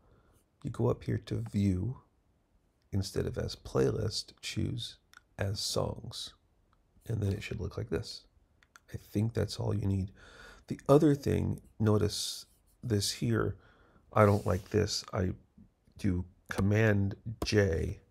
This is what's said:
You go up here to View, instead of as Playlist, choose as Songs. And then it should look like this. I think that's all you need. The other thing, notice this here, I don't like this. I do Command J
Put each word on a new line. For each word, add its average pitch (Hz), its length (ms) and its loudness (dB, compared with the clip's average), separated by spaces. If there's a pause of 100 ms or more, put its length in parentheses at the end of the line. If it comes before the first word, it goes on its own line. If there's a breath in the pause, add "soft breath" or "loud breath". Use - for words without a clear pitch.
(640 soft breath)
You 139 80 -8
go 117 180 0
up 120 160 -2
here 113 220 -2
to 113 240 -6
View, 101 480 0 (920)
instead 95 360 -2
of - 100 -6
as 82 200 -6
Playlist, 123 840 -2
choose - 560 -6 (420)
as 101 220 -4
Songs. - 720 -6 (720)
And 110 140 -4
then 98 120 0
it 104 100 -6
should - 180 -8
look - 160 -8
like 107 140 -8
this. - 340 -6 (680)
I - 20 -6
think 110 380 -2
that's 101 240 -2
all 113 160 -2
you 101 120 -2
need. 98 260 -2 (560 loud breath)
The - 200 -8
other 147 260 8
thing, 95 460 0 (200)
notice 104 680 2 (360)
this 104 280 0
here, 110 460 0 (560 soft breath)
I 110 120 6
don't 101 220 6
like 95 240 -2
this. 98 420 0
I 95 180 0 (680)
do 92 260 -2 (240)
Command 104 680 4 (280)
J 95 560 2 (100)